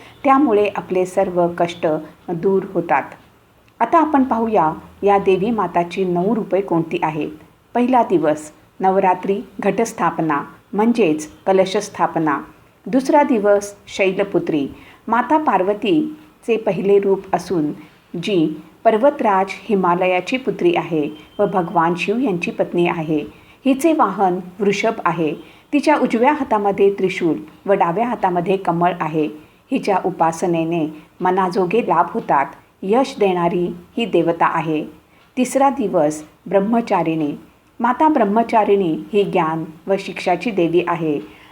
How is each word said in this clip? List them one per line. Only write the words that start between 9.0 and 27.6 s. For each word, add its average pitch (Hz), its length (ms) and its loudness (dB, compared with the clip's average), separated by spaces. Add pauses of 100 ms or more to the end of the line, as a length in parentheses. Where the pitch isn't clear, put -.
घटस्थापना 175 840 -2 (300)
म्हणजेच 208 560 2 (180)
कलशस्थापना. 180 920 0 (460)
दुसरा 269 360 2
दिवस 202 520 2 (120)
शैलपुत्री, 180 840 -2 (400)
माता 240 300 2
पार्वतीचे 208 1160 -2
पहिले 202 420 2
रूप 196 240 0 (100)
असून 175 400 -2 (500)
जी 170 400 0 (220)
पर्वतराज 220 640 2
हिमालयाची 180 880 0
पुत्री 180 380 0
आहे 160 360 -2 (280)
व 202 80 2
भगवान 170 480 0
शिव 185 240 -2
यांची 208 320 -2
पत्नी 175 360 0
आहे. 156 340 -2 (440)
हिचे 277 280 2
वाहन 190 460 0 (220)
वृषभ 214 440 0
आहे. 165 300 0 (380)
तिच्या 294 240 2
उजव्या 240 360 2
हातामध्ये 202 640 2
त्रिशूल 180 420 -2 (300)